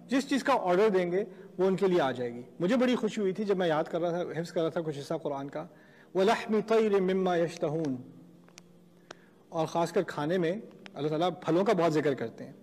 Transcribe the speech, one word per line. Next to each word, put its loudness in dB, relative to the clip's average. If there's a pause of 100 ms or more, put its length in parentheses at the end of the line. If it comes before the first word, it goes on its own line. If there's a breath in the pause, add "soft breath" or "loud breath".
जिस 0
चीज़ 0
का 4
order 4
देंगे, 2 (380 loud breath)
वो 4
उनके 2
लिए 4
आ 2
जाएगी। -6 (180)
मुझे 2
बड़ी 4
खुशी -4
हुई 0
थी -4
जब 0
मैं 0
याद 2
कर -4
रहा 0
था, -4
हिफ्ज़ -6
कर 0
रहा 0
था -4
कुछ -6
हिस्सा -6
कुरान -6
का, -10 (480 loud breath)
वलहमी 2
तैर 2
मिम्मा 2
यश्तहून, -2 (1500 loud breath)
और -2
ख़ासकर 0
खाने -2
में 0 (340)
अल्लाह -4
ताला 0
फलों 0
का 2
बहुत 4
जिक्र 2
करते -8
हैं। -16